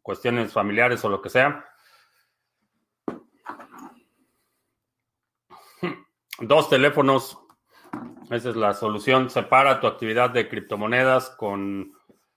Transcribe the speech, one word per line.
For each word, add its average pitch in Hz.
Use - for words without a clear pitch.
cuestiones 117
familiares 113
o 104
lo 98
que 95
sea, 139
hmm, -
dos 143
teléfonos, 135
esa 120
es 110
la 104
solución. 120
Separa 131
tu -
actividad 117
de 117
criptomonedas 120
con 98